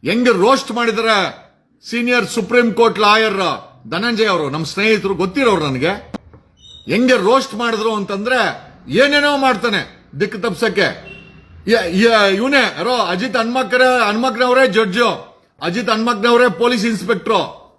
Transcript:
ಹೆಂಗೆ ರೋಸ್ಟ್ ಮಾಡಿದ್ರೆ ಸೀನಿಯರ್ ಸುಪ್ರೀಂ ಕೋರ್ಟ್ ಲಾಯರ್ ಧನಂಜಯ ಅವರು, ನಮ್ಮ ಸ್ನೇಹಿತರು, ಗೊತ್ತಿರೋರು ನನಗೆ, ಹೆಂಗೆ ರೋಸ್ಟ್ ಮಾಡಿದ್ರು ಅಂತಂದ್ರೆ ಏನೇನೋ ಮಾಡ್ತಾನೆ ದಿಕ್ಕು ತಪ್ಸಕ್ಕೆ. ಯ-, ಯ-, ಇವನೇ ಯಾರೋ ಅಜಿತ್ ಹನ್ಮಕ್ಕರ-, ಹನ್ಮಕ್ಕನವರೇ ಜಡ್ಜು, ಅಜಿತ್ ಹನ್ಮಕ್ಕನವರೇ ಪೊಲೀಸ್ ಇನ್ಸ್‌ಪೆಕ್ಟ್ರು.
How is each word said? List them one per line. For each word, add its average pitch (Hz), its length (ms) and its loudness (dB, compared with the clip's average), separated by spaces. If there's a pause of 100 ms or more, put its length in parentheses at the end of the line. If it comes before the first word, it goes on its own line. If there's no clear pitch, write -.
ಹೆಂಗೆ 240 220 2
ರೋಸ್ಟ್ 214 400 2
ಮಾಡಿದ್ರೆ 220 760 -2 (440)
ಸೀನಿಯರ್ 240 360 0
ಸುಪ್ರೀಂ 233 480 0
ಕೋರ್ಟ್ 220 240 2
ಲಾಯರ್ 202 680 0 (240)
ಧನಂಜಯ 220 360 -2
ಅವರು, 160 240 0
ನಮ್ಮ 156 140 -6
ಸ್ನೇಹಿತರು, 196 500 -2
ಗೊತ್ತಿರೋರು 190 520 0
ನನಗೆ, 135 240 -2 (1000)
ಹೆಂಗೆ 240 280 2
ರೋಸ್ಟ್ 220 380 0
ಮಾಡಿದ್ರು 226 400 -2
ಅಂತಂದ್ರೆ 208 440 -4 (500)
ಏನೇನೋ 285 480 2
ಮಾಡ್ತಾನೆ 233 720 -2 (120)
ದಿಕ್ಕು 202 180 -4
ತಪ್ಸಕ್ಕೆ. 196 480 -2 (840)
ಯ-, 190 340 2
ಯ-, 226 320 4
ಇವನೇ 247 420 0
ಯಾರೋ 214 200 -2
ಅಜಿತ್ 196 400 -2
ಹನ್ಮಕ್ಕರ-, 247 720 2
ಹನ್ಮಕ್ಕನವರೇ 254 580 2
ಜಡ್ಜು, 208 720 -2 (240)
ಅಜಿತ್ 185 280 -4
ಹನ್ಮಕ್ಕನವರೇ 233 600 2
ಪೊಲೀಸ್ 226 360 0
ಇನ್ಸ್‌ಪೆಕ್ಟ್ರು. 196 800 -4 (120)